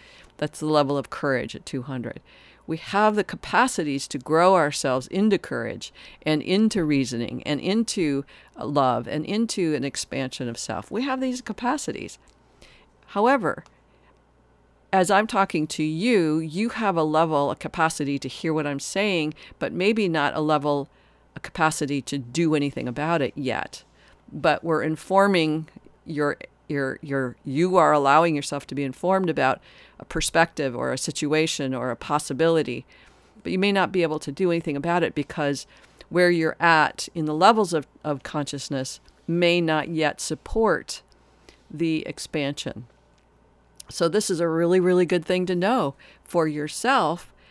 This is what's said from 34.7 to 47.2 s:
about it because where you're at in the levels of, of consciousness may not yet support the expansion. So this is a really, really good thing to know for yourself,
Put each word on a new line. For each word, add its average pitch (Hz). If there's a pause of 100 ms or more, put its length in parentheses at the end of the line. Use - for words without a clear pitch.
about 170
it -
because 143 (420)
where 175
you're 160
at 160
in 156
the 151
levels 196
of, 156 (180)
of 147
consciousness 139 (280)
may 175
not 156
yet 156
support - (640)
the 160
expansion. 143 (1000)
So 170
this 208
is 165
a 170
really, 170
really 180
good 175
thing 185
to 180
know 185 (300)
for 165
yourself, 165 (200)